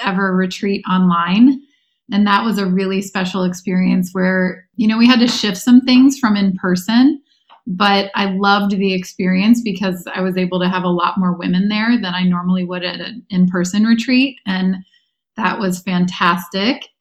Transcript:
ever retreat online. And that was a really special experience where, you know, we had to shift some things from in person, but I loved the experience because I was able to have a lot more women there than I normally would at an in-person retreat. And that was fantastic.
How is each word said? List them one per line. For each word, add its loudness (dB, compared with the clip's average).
ever -2
retreat -4
online. 2
And 2
that 2
was -2
a -2
really 0
special -4
experience 0
where, -2
you 0
know, 2
we 6
had 4
to 4
shift -4
some 6
things 4
from 0
in 0
person, 0
but 0
I -2
loved 0
the 0
experience 0
because -4
I -4
was -2
able -2
to 0
have -2
a 0
lot -2
more 0
women -2
there 0
than -6
I -4
normally 0
would -8
at -8
an -14
in-person 0
retreat. 0
And -2
that -2
was -4
fantastic. -2